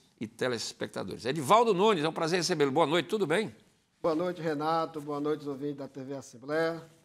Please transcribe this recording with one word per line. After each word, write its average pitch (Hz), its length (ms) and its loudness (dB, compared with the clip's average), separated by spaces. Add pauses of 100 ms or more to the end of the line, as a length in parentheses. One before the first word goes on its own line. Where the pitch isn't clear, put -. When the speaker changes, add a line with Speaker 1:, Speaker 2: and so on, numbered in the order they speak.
(180)
Speaker 1:
e 117 80 -6
telespectadores. 113 1000 -6
Edivaldo 170 480 4
Nunes, 185 280 4
é 156 60 0
um 160 40 -4
prazer 170 260 0
recebê-lo. 151 340 2
Boa 156 140 6
noite, 160 200 2
tudo 202 200 0
bem? 160 280 0 (480)
Speaker 2:
Boa 165 120 2
noite, 175 260 -2
Renato. 160 600 -2
Boa 147 180 -6
noite, 147 220 -2
os 139 40 -10
ouvintes 143 300 -6
da 139 120 -10
T 135 140 -14
V 135 120 -10
Assembleia. 151 680 -4 (220)